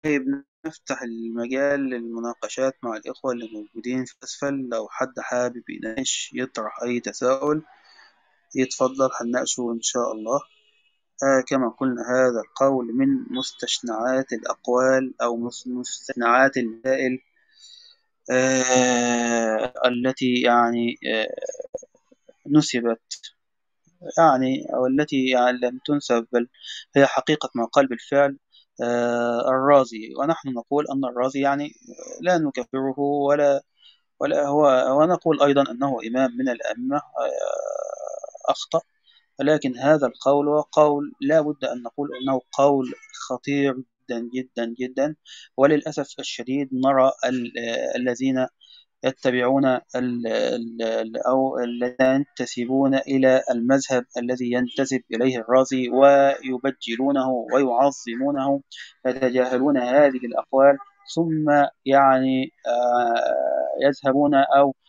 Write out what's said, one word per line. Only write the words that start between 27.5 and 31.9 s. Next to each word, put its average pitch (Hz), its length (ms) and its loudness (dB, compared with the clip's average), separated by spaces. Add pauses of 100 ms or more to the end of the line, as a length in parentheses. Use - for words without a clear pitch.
ما 120 100 -2
قال 139 220 2
بالفعل، 139 520 0 (440)
آه، 120 680 0
الرازي. 131 680 4
ونحن 143 300 -2
نقول 135 440 -4
أن 135 120 -4
الرازي 127 360 -4
يعني 143 320 -2 (480)